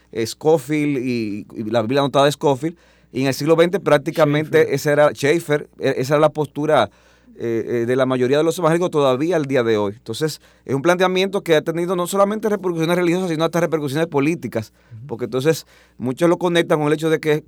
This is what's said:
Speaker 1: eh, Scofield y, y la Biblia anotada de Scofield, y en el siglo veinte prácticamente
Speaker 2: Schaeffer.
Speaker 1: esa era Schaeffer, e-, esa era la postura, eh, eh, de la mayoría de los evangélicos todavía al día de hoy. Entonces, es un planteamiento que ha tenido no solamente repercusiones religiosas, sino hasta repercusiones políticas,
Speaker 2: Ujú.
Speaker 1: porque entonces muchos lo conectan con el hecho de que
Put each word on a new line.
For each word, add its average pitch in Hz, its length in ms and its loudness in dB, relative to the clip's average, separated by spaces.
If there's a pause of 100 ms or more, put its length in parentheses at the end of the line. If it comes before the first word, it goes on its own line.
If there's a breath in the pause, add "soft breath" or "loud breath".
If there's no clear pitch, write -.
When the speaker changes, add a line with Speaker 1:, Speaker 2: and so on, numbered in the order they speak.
(120 soft breath)
Speaker 1:
eh, 113 120 -2
Scofield 147 800 0
y, 110 480 -4
y 110 120 -8
la 110 180 0
Biblia 127 180 0
anotada 139 260 2
de 147 60 2
Scofield, 147 440 -2 (360 soft breath)
y 127 100 -4
en 139 40 0
el 135 80 0
siglo 156 220 2
veinte 175 240 2
prácticamente 147 800 2
Speaker 2:
Schaeffer. - 120 0
Speaker 1:
esa 147 180 0
era 147 200 6
Schaeffer, 151 560 0 (120)
e-, 123 180 0
esa 131 160 -2
era 147 60 4
la 156 100 4
postura, 147 600 0 (440 soft breath)
eh, 113 300 -4 (180)
eh, 117 40 -2
de 127 100 0
la 131 100 2
mayoría 131 320 0
de 156 60 2
los 160 140 -2
evangélicos 170 320 0
todavía 147 460 0
al 151 100 -2
día 131 180 0
de 113 140 2
hoy. 104 160 -2
Entonces, 147 460 -6 (240 soft breath)
es 120 100 -4
un 139 80 -2
planteamiento 185 600 0
que 160 140 2
ha 151 60 2
tenido 175 340 -4
no 175 100 -4
solamente 202 420 0
repercusiones 180 480 -2
religiosas, 180 340 0
sino 160 140 -2
hasta 165 140 0
repercusiones 156 480 -2
políticas, 139 680 -2 (240 loud breath)
Speaker 2:
Ujú. 117 120 -18
Speaker 1:
porque 117 160 -8
entonces 131 420 -2 (320 soft breath)
muchos 131 300 0
lo 175 100 2
conectan 170 400 0
con 151 80 0
el 147 60 2
hecho 156 180 -2
de 156 100 2
que 151 280 0